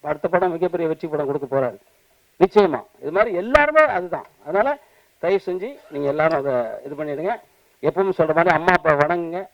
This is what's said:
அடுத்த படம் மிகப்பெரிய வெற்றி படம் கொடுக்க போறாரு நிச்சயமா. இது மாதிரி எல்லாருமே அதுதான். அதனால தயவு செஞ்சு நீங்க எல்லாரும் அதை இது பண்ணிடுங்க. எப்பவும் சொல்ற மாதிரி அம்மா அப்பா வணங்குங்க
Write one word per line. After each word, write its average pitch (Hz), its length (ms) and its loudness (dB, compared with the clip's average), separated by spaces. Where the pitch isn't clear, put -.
அடுத்த 151 260 -6
படம் 180 200 2
மிகப்பெரிய 170 360 -2
வெற்றி 160 220 -6
படம் 147 180 -2
கொடுக்க 143 240 -4
போறாரு 123 220 0
நிச்சயமா. 185 360 4
இது 139 140 -6
மாதிரி 220 140 4
எல்லாருமே 294 420 2
அதுதான். 170 320 -8
அதனால 196 240 0
தயவு 190 240 0
செஞ்சு 185 220 -6
நீங்க 143 200 -4
எல்லாரும் 156 280 2
அதை 135 140 -2
இது 143 140 -10
பண்ணிடுங்க. 156 340 -4
எப்பவும் 185 300 0
சொல்ற 156 200 2
மாதிரி 170 200 4
அம்மா 170 200 2
அப்பா 160 220 2
வணங்குங்க 170 400 0